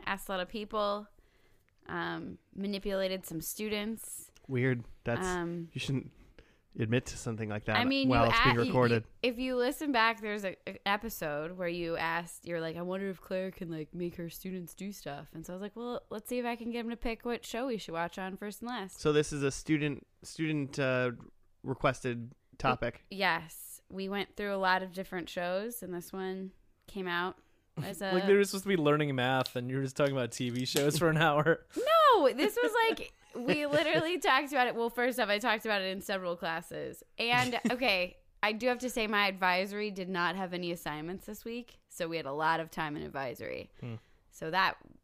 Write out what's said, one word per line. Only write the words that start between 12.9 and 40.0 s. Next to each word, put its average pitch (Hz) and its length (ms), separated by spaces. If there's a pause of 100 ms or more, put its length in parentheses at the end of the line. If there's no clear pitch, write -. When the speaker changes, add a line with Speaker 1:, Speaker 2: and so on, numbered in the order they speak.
Speaker 1:
if 180 100
Claire 185 300
can, 175 200
like, 156 240
make 175 220
her 170 140
students 185 420
do 196 200
stuff." 143 420
And 160 100
so 175 80
I 180 40
was 185 60
like, 208 140
"Well, 240 320
let's 208 220
see 247 80
if 247 80
I 240 100
can 233 140
get 233 80
'em 226 100
to 233 80
pick 226 300
what 240 180
show 240 220
we 240 100
should 175 160
watch 170 260
on 190 200
First 208 240
and 240 80
Last." 196 280
Speaker 2:
So 151 140
this 147 180
is 147 120
a 139 80
student, 147 560 (160)
student, 151 560
uh, 127 320 (520)
requested 127 680 (260)
topic. 123 540
Speaker 1:
We, 196 80
yes. 165 720
We 190 180
went 202 300
through 202 160
a - 20
lot 185 260
of 185 120
different 180 340
shows, 190 540
and 180 100
this 175 220
one 190 360 (360)
came 190 200
out 175 300 (460)
as 190 180
Speaker 3:
<laughs> 190 120
Like, 185 120
Speaker 1:
a - 20
Speaker 3:
they 196 80
were 202 100
supposed 196 200
to 190 40
be 196 80
learning 147 380
math, 127 420
and 123 140
you 131 60
were 139 60
just 131 140
talking 143 180
about 123 180
T 127 180
V 127 140
shows 147 340
for 165 100
an 160 100
hour. 151 420 (160)
<laughs> - 0 (400)
Speaker 1:
No, 277 160
this 330 300
was, 466 80 (180)
like, - 240 (220)
we 247 320
literally 320 520
<laughs> - 20
talked 277 320
about 247 160
it. 202 80
Well, 233 120
first 240 300
off, 214 100
I 208 120
talked 220 240
about 208 180
it 185 40
in 190 140
several 185 360
classes. 165 680 (160)
And, 240 460
Speaker 3:
<laughs> 226 80
Speaker 1:
okay, 202 440 (240)
I 214 120
do 220 160
have 247 100
to 254 100
say 220 200
my 202 180
advisory 190 640
did 185 180